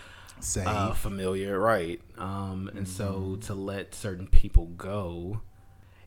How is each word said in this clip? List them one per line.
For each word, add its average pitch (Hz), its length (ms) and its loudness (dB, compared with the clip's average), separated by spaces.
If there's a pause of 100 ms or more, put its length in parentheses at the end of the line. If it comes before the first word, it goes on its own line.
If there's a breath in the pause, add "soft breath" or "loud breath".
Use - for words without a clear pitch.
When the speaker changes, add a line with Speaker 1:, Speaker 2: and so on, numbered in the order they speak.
(400 loud breath)
Speaker 1:
Safe. 101 260 -2
Speaker 2:
uh, 101 260 0
familiar, 98 680 0
right? 95 420 0 (180)
Um, 98 560 -6
and 98 140 -8
so 98 240 -4
Speaker 1:
Mm-hmm. 95 300 -6
Speaker 2:
to 107 120 -8
let 98 400 -8
certain 95 320 -8
people - 400 10 (100)
go, 95 640 -6 (680 soft breath)